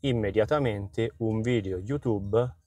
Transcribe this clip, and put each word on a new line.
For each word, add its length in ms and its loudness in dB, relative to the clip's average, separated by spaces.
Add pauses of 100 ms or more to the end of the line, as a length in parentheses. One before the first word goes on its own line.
immediatamente 1120 0
un 240 0
video 380 0
YouTube 760 -2 (100)